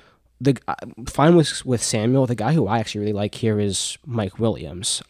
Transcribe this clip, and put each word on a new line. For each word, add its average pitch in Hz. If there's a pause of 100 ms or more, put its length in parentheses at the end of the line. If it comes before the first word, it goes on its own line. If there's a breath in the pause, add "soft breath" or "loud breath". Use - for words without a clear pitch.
(400 soft breath)
the, 127 (100)
uh, - (320)
fine 165
with, -
with 123
Samuel. 123
The 120
guy 110
who 135
I 113
actually 104
really 107
like 104
here 107
is -
Mike 113
Williams. 90